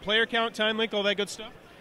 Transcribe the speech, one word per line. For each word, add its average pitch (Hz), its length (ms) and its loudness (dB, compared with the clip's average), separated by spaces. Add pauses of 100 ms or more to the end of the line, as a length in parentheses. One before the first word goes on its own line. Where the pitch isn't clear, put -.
player 220 240 4
count, 226 260 0
time 220 240 0
link, 226 160 -2
all 208 80 0
that 202 140 2
good 202 140 -2
stuff? 220 220 -14 (300)